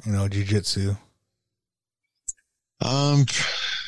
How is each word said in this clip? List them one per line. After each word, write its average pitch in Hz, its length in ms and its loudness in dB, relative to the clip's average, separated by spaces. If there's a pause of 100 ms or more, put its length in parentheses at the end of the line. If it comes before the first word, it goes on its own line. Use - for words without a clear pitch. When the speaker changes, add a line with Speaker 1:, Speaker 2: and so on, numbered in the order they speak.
Speaker 1:
you 110 80 -2
know, 98 160 2
jiu-jitsu? 98 640 0 (1800)
Speaker 2:
Um, 143 460 2 (640)